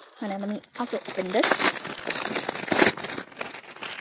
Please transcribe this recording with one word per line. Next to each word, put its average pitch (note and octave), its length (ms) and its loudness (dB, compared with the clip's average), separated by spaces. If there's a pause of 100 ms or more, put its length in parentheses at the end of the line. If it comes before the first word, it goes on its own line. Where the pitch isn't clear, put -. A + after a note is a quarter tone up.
(180)
Hold G3+ 140 -4
on, G3 80 -4
let G3+ 80 -2
me G#3+ 120 -4 (180)
also A#3+ 180 -2
open - 300 -4
this. - 520 4 (2250)